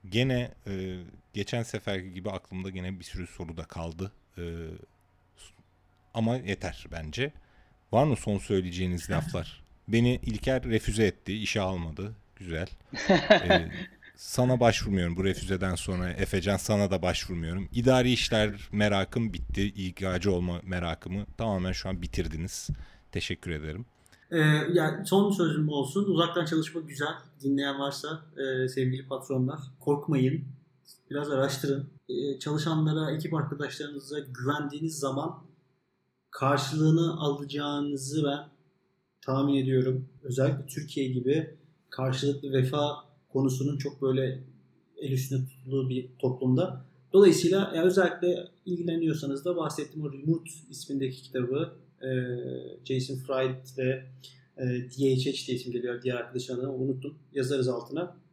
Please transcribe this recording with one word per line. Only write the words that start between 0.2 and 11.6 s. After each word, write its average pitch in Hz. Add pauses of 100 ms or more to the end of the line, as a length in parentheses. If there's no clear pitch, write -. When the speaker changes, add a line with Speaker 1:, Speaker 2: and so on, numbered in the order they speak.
Speaker 1:
e, 95 (360)
geçen 113
seferki 95
gibi 95
aklımda 92
gene 92
bir 87
sürü 90
soru 82
da 80
kaldı. 85 (260)
E, 87 (1700)
ama 117
yeter 95
bence. 85 (600)
Var 123
mı 135
son 104
söyleyeceğiniz 90
Speaker 2:
<laughs> -
Speaker 1:
laflar? - (240)
Beni 120
İlker 123
refüze 110
etti, 95
işe 107